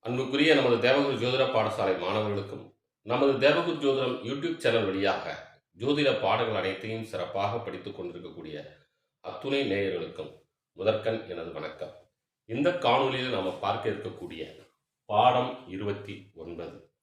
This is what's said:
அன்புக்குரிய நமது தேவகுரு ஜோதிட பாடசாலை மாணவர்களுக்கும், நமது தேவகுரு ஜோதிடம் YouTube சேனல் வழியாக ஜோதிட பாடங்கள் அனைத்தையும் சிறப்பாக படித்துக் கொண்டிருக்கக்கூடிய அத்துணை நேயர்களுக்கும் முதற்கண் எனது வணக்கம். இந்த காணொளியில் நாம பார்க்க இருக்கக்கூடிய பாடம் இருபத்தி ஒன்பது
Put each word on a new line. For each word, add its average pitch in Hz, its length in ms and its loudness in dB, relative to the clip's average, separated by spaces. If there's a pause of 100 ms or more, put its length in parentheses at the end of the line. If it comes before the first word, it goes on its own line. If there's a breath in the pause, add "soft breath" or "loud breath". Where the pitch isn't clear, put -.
அன்புக்குரிய 135 460 4
நமது 123 300 6
தேவகுரு 135 380 4
ஜோதிட 131 220 2 (100)
பாடசாலை 107 440 2
மாணவர்களுக்கும், 101 640 -2 (480)
நமது 135 220 4 (100)
தேவகுரு 156 400 4
ஜோதிடம் 135 320 2 (140)
YouTube 151 280 -4
சேனல் 113 280 2
வழியாக 95 400 0 (560)
ஜோதிட 135 400 2
பாடங்கள் 110 400 2
அனைத்தையும் 110 440 -4
சிறப்பாக 98 540 -4
படித்துக் - 380 -10
கொண்டிருக்கக்கூடிய 82 600 -12 (640)
அத்துணை 139 400 -4 (120)
நேயர்களுக்கும் 87 580 -4 (480)
முதற்கண் 107 500 0
எனது 85 240 -8
வணக்கம். - 400 -10 (600)
இந்த 147 160 2
காணொளியில் 127 680 2
நாம 95 180 -2 (100)
பார்க்க 101 260 0
இருக்கக்கூடிய 82 520 -8 (600)
பாடம் 123 640 4
இருபத்தி 101 640 -8
ஒன்பது 85 420 -12 (260)